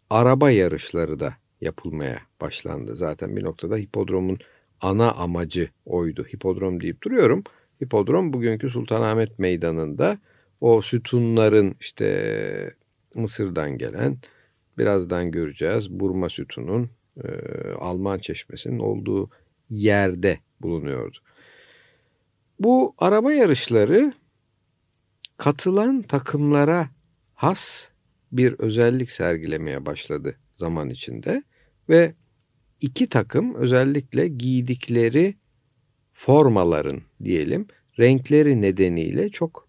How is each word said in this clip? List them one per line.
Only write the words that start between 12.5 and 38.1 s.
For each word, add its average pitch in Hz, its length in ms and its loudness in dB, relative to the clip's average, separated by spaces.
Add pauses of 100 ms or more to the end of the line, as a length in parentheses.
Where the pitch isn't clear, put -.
Mısır'dan 87 640 -4
gelen, 104 400 -4 (600)
birazdan 90 540 0
göreceğiz, 82 600 -4
Burma 92 380 -2
sütunun, 98 600 -6 (340)
e, - 40 -10 (520)
Alman 95 400 -6
çeşmesinin - 600 -10
olduğu 104 500 -4 (400)
yerde 98 720 0 (220)
bulunuyordu. 73 560 -6 (1400)
Bu 247 380 4
araba 220 360 4
yarışları 175 800 4 (1200)
katılan 202 640 0
takımlara 147 880 0 (460)
has - 540 -2 (420)
bir 123 280 2
özellik 120 520 0
sergilemeye 80 760 -4
başladı 73 500 -8 (200)
zaman 151 340 -4
içinde 127 540 -8 (460)
ve 160 240 6 (680)
iki 135 280 -2
takım 151 460 -2
özellikle 131 720 0
giydikleri 127 1080 0 (760)
formaların, 90 880 4 (220)
diyelim, 98 440 -2 (320)
renkleri 135 600 4